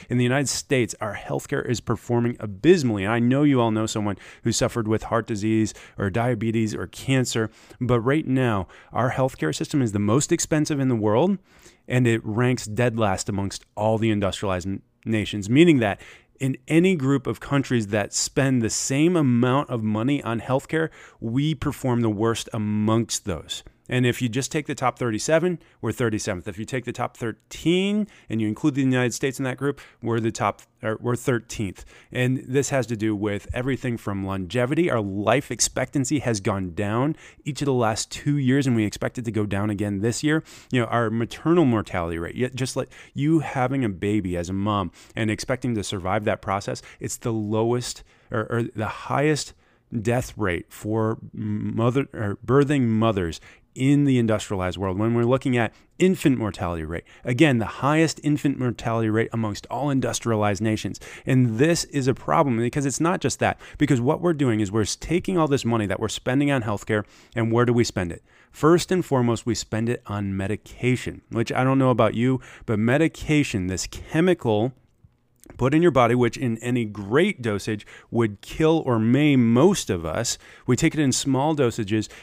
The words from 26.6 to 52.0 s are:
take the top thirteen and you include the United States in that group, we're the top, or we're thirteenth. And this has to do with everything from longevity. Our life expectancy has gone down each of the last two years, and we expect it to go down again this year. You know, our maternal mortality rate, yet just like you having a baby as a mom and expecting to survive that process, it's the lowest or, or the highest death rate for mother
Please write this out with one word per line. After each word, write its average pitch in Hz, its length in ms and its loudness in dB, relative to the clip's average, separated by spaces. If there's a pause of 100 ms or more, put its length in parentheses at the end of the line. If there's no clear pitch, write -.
take 123 220 -8
the 123 60 -6
top 117 260 -6
thirteen 185 880 -2 (240)
and 110 100 -2
you 107 80 0
include 127 280 0
the 139 40 0
United 127 320 2
States 135 260 -4
in 135 60 -4
that 127 140 -6
group, 139 200 -4 (220)
we're 113 200 -2
the 110 120 0
top, 104 300 -2 (200)
or 110 200 -2
we're 120 140 -2
thirteenth. 117 680 -4 (260)
And 127 280 0 (100)
this 131 220 0
has 131 160 0
to 117 100 -4
do 107 180 0
with 101 380 -2
everything 127 460 -4
from 98 260 -4
longevity. 120 640 -2
Our 120 120 0
life 101 480 0
expectancy 131 720 -2
has 117 200 -2
gone 98 320 -2
down 110 420 -2 (300)
each 143 160 -6
of 147 60 -2
the 139 80 2
last 113 360 0
two 143 280 -2
years, 135 280 2
and 127 80 2
we 110 120 2
expect - 320 -6
it 120 80 -6
to 117 40 -4
go 107 140 0
down 101 240 -2
again 104 320 -2
this 117 220 -2
year. 156 200 2 (300)
You 127 80 2
know, 117 60 0
our 113 240 0
maternal 139 560 2
mortality 92 520 0
rate, 82 180 -8
yet 127 180 -4
just 127 220 -4
like 131 120 -6 (240)
you 151 280 2
having 131 440 -2
a 107 60 0
baby 95 440 -2
as 87 140 -4
a 95 60 -4
mom 101 380 -2 (220)
and 113 160 0
expecting 123 440 -4
to 101 100 -2
survive 101 400 -4
that 104 160 0
process, 101 400 -4 (200)
it's - 180 -8
the 117 160 -4
lowest 110 680 -2 (280)
or, 107 200 -4
or 117 120 0
the 107 240 -6
highest 139 640 -2 (480)
death 117 380 -2
rate 92 340 -2
for 110 460 -2 (160)
mother 110 800 -2